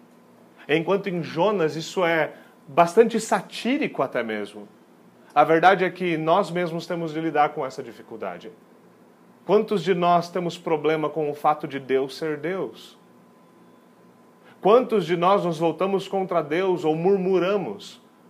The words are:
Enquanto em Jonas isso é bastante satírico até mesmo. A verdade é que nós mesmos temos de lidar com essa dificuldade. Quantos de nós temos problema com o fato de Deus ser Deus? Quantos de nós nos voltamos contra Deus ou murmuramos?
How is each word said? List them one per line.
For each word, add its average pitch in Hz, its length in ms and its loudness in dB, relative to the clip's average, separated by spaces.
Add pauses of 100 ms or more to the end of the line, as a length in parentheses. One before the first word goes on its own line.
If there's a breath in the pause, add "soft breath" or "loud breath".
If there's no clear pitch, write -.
(680 loud breath)
Enquanto 170 400 0
em 175 140 -4
Jonas 156 540 -2
isso 165 280 -4
é 165 300 0 (340 loud breath)
bastante 170 500 4
satírico 220 840 -2
até 127 200 -2
mesmo. 107 460 -8 (680 loud breath)
A 151 100 6
verdade 170 380 4
é 180 80 0
que 175 280 -2
nós 165 320 2
mesmos 170 360 -4
temos 170 280 -6
de 156 80 -4
lidar 147 280 2
com 151 140 -6
essa 135 180 -8
dificuldade. 110 680 -12 (920)
Quantos 208 360 2
de 180 120 2
nós 175 340 4
temos 175 300 -4
problema 156 500 0
com 147 220 -4
o 143 40 -6
fato 151 320 0
de 135 120 -8
Deus 131 380 -2
ser 156 200 -4
Deus? 160 600 -8 (1600 loud breath)
Quantos 214 460 4
de 175 100 0
nós 180 280 4
nos 170 140 -2
voltamos 180 500 0
contra 185 340 -2
Deus 165 420 -2
ou 156 120 2
murmuramos? 185 1040 0 (280)